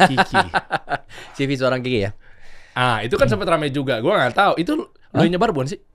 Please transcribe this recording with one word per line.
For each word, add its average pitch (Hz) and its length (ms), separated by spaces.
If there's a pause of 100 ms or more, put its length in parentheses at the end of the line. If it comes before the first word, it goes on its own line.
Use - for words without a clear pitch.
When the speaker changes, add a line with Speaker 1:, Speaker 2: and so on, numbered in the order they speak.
Speaker 1:
<laughs> 180 60
Speaker 2:
Kiki. 185 320 (920)
Speaker 1:
C - 100
V 135 100
seorang 127 280
Kiki 123 200
ya? 101 160 (560)
Speaker 2:
Ah, 120 300
itu 120 100
kan - 160
sempat 202 180
ramai 156 220
juga. 131 300
Gua 165 200
nggak 123 160
tahu. 190 220
Itu 175 180
lu 330 100 (260)
Speaker 1:
Hah? - 100
Speaker 2:
yang 165 140
nyebar 220 160
bukan 139 180
sih? - 120 (140)